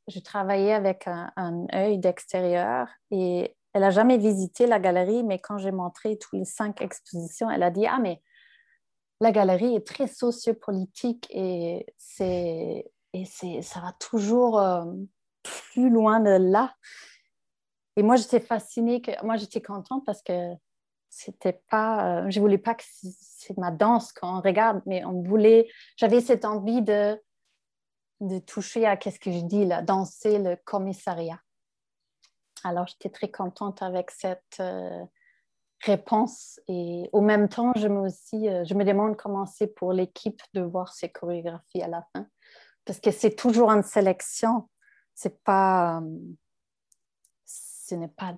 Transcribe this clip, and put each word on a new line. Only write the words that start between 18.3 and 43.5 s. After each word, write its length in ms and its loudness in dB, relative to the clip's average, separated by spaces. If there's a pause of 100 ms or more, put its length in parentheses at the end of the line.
fascinée, 600 -2
que, 80 -10 (140)
moi, 120 -2
j'étais 240 -6
contente 460 -8
parce 160 -6
que 320 -6 (540)
c'était 600 -6
pas, 540 0
euh, 60 -4
je 100 0
voulais 180 6
pas 160 -2
que 80 -16
c-, 260 -18 (120)
c'est 360 -16
ma 140 -4
danse 420 2
qu'on 280 -8
regarde, 460 2
mais 180 -4
on 180 -6
voulait, 480 6 (260)
j'avais 240 4
cette 240 2
envie 380 -2
de, 360 2 (1000)
de 180 -4
toucher 480 -4
à, 120 2
qu'est-ce 220 -10
que 120 -6
je 80 -4
dis 240 0
là, 160 0
danser 580 0
le 260 -2
commissariat. 760 -6 (1200)
Alors, 220 -4
j'étais 220 -12
très 220 -10
contente 500 -10
avec 300 -6
cette, 500 -8
euh, 420 -8 (800)
réponse. 840 -2
Et 440 -6
au 80 4
même 280 6
temps, 280 0
je 120 0
me 120 0
aussi, 480 -4
euh, 160 -2
je 100 -4
me 100 2
demande 320 2
comment 300 -6
c'est 220 -4
pour 240 -4
l'équipe 500 -4 (100)
de 80 -4
voir 320 -6
ces 160 -10
chorégraphies 760 -8
à 60 -6
la 240 -8
fin. 140 -12 (580)
Parce 140 -10
que 120 2
c'est 260 2
toujours 340 4